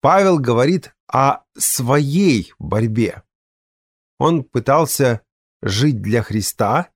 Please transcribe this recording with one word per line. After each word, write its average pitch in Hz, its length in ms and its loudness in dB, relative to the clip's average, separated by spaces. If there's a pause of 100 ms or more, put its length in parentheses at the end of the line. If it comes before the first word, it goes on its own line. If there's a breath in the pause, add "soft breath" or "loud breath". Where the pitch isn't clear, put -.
Павел 185 380 4
говорит 131 560 0 (120)
о 135 360 0 (140)
своей 139 1000 0
борьбе. 107 640 -2 (960)
Он 151 260 0
пытался 135 800 0 (400)
жить 110 380 0
для 107 220 -2
Христа 110 720 -2